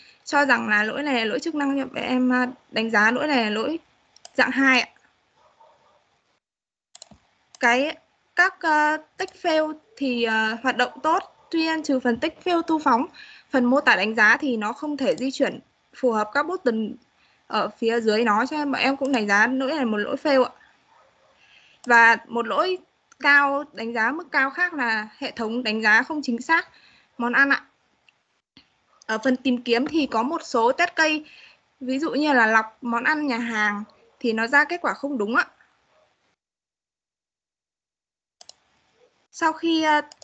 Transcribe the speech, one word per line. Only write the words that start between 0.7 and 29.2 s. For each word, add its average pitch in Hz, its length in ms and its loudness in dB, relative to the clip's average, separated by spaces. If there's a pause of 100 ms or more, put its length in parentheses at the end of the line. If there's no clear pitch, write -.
lỗi 220 200 -4
này 285 120 -2
là 226 100 0
lỗi 220 160 -4
chức 320 140 -6
năng, 277 220 -2
nhưng 269 120 -4
bọn - 140 -10
em, 254 280 0
ờ, 254 160 2 (240)
đánh 226 200 -4
giá 220 200 4
lỗi 254 160 -2
này 262 180 2
là 214 60 -2
lỗi 226 280 -4 (560)
dạng 254 160 0
hai 262 300 2
ạ. - 80 -6 (2750)
Cái, 262 360 0 (400)
các, 359 240 0
ờ, 302 360 0 (200)
text 381 160 -8 (100)
fail 311 320 0 (220)
thì, 247 280 -4
ờ, 220 380 -2
hoạt 247 140 -2
động 247 160 0 (100)
tốt, - 480 -2
tuy 330 80 -2
nhiên 320 240 -2
trừ 269 180 0
phần 240 160 0
text 311 180 -4 (100)
fail 339 180 0
thu 320 160 -2
phóng, 302 280 2 (440)
phần 254 140 2
mô 254 160 4
tả 240 160 4
đánh 214 180 -2
giá 226 220 4
thì 269 200 -2
nó 214 160 -4
không 302 240 -8
thể 254 200 0
di 262 140 -4
chuyển 196 300 -2 (360)
phù 247 160 0
hợp 214 200 -2
các 294 140 0
button 233 460 -4 (540)
ở 208 220 -2
phía 226 320 -2
dưới 220 240 0
nó, 226 220 2
cho 302 100 -6
nên 294 160 -2
bọn - 80 -4
em 277 160 0
cũng 277 160 -2
đánh 220 160 0
giá 208 180 4
lỗi 262 220 -2
này 311 100 -4
là 262 60 -2
một 214 120 -2
lỗi 208 260 -4
fail 269 220 4
ạ. - 60 -8 (1400)
Và 233 300 8 (100)
một 233 200 -6
lỗi 349 320 -2 (420)
cao, 285 520 2
đánh 226 220 -8
giá 233 180 0
mức 320 200 -10
cao 269 180 2
khác 359 240 -4
là 220 340 -4 (100)
hệ 269 120 -8
thống 233 320 -6
đánh 220 200 -4
giá 220 200 6
không 302 200 -6
chính 233 200 -4
xác 330 260 0 (500)
món 240 140 -4
ăn 277 180 4
ạ. - 140 -2 (1400)
Ở 220 120 -2
phần 254 180 0